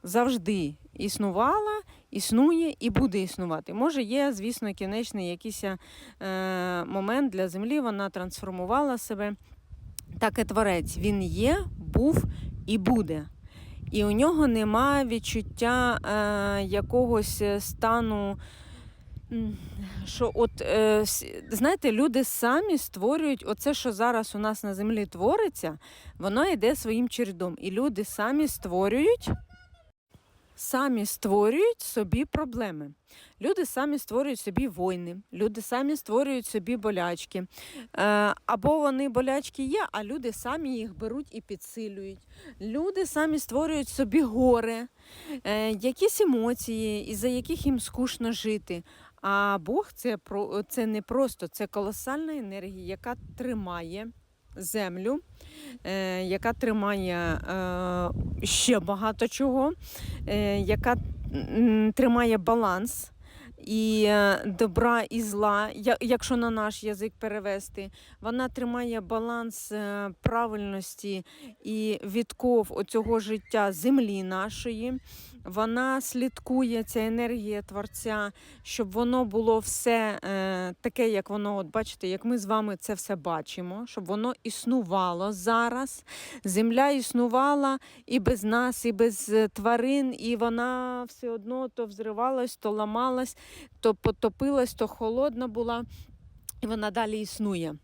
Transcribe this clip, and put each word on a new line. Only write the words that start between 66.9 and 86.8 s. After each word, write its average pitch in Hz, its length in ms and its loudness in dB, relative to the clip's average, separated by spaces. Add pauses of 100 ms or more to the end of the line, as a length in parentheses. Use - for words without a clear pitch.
перевести. 196 720 -6 (300)
Вона 240 280 -2
тримає 240 520 -4
баланс, 226 720 -6
е, 202 380 -4 (120)
правильності 202 1000 -2 (380)
і 214 420 -2
вітков 226 640 2
оцього 220 500 0
життя 208 520 0
землі 202 500 2
нашої. 220 800 -4 (440)
Вона 233 560 0
слідкує, 254 840 0
ця - 160 -2
енергія 220 640 -2
Творця, 202 680 -6 (300)
щоб 208 280 -4
воно 240 340 2
було 220 340 4
все, 220 640 0
е, 190 560 -2
таке, 240 280 2
як 202 220 0
воно, 208 260 -2
от 185 100 -4
бачите, 202 420 -4
як 190 160 -4
ми 240 140 2
з 196 60 -4
вами 214 320 0
це - 180 -4
все 196 220 -4
бачимо, 180 720 -6
щоб 208 180 -8
воно 208 280 -2 (100)
існувало 196 880 0
зараз. 233 720 0 (400)
Земля 233 460 4